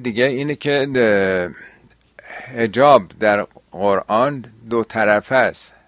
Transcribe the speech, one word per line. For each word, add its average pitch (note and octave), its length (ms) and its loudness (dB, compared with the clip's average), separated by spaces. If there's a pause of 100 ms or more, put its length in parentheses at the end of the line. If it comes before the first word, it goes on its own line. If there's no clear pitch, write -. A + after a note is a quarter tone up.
دیگه A#2+ 220 0
اینه C#3 300 -2
که، C#3+ 400 -2
اه، G2 1700 -4
حجاب A#2 480 4 (120)
در G#2 260 2 (260)
قرآن G#2+ 720 -2 (260)
دو A2+ 140 -2
طرفه G#2+ 520 0
است، G#2 380 -2 (140)